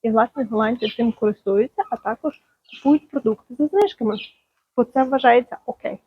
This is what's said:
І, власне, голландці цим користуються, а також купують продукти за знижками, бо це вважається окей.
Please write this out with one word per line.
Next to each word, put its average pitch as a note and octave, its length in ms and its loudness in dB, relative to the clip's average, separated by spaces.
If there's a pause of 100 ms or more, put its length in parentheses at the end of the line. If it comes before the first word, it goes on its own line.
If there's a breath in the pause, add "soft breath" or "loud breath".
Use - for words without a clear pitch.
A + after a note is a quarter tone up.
І, A3+ 80 -2
власне, A#3 340 0
голландці A3 520 -2
цим A#3 160 0
користуються, G#3+ 760 -2
а - 60 -6
також - 460 -8 (280)
купують - 400 0
продукти A#3+ 480 -4
за D4 80 0
знижками, E4 500 0 (600)
бо B3 80 2
це C4 200 0
вважається B3+ 520 2 (100)
окей. G#3 400 -10